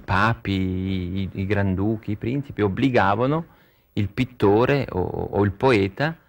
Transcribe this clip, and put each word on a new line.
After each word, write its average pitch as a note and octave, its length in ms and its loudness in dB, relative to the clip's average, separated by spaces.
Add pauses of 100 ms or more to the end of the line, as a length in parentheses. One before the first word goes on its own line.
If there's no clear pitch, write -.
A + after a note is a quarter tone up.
papi, G2+ 460 0
i, F#2 800 -2
i G2 140 -4
granduchi, G2+ 640 -2
i G#2+ 40 -4
principi B2+ 460 -6
obbligavano A#2 840 0 (480)
il G#2 160 -2
pittore B2 840 2
o, F#2 80 -2
o F2 440 -2
il G2+ 80 2
poeta B2+ 640 2 (140)